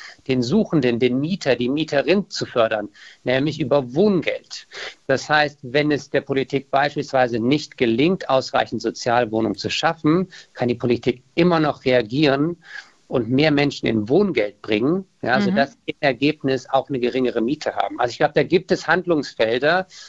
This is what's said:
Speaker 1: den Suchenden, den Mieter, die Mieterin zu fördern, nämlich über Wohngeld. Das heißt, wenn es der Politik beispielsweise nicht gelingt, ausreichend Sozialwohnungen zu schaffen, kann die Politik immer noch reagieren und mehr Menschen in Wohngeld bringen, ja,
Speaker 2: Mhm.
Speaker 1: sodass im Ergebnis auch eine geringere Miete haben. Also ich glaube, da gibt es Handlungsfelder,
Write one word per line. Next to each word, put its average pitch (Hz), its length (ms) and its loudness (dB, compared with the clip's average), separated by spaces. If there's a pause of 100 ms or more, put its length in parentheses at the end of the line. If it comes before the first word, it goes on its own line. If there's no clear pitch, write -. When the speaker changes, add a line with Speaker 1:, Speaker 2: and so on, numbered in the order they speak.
(260)
Speaker 1:
den 127 160 0
Suchenden, 123 560 2
den 123 220 2
Mieter, 151 340 0
die 120 140 -2
Mieterin 151 640 0
zu - 160 -8
fördern, 110 420 0 (340)
nämlich 135 380 -2
über 131 340 0
Wohngeld. 180 720 0 (400)
Das 135 220 -2
heißt, 151 340 0
wenn 147 300 0
es - 180 -4
der 139 120 0
Politik 135 500 -4
beispielsweise 131 640 0
nicht 135 380 -2
gelingt, 131 520 2
ausreichend 123 540 0
Sozialwohnungen 113 720 -2
zu 98 140 -6
schaffen, 165 580 0 (260)
kann 123 120 -2
die 123 80 0
Politik 120 480 -2 (140)
immer 170 240 4
noch 147 240 -2
reagieren 135 720 2 (520)
und 120 220 -2
mehr 147 220 4
Menschen 143 340 0
in 110 220 0
Wohngeld 143 540 0
bringen, 135 420 0 (180)
ja, 120 160 0
Speaker 2:
Mhm. 208 60 2
Speaker 1:
sodass 196 420 0
im - 140 -6
Ergebnis 135 680 0
auch 135 200 0
eine 139 100 -4
geringere 120 420 0
Miete 120 360 -2
haben. 101 240 -2
Also 120 100 0
ich - 80 -10
glaube, 151 160 0
da 151 80 2
gibt 180 300 0
es - 160 -4
Handlungsfelder, 156 1000 0 (220)